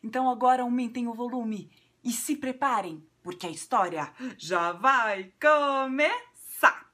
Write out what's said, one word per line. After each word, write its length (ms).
Então 280
agora 320
aumentem 460
o 60
volume 580
e 80
se 240
preparem, 680
porque 260
a 40
história 640
já 320
vai 720
começar. 1500